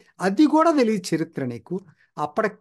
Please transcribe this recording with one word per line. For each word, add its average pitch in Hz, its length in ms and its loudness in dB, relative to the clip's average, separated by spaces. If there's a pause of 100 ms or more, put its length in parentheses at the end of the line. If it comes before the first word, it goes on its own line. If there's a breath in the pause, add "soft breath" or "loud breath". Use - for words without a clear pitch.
(200 soft breath)
అది 196 260 2
కూడా 311 260 4
తెలియదు 220 440 0
చరిత్ర 156 300 -6
నీకు. 120 340 -10 (380 soft breath)
అప్పటి 196 320 -2 (120)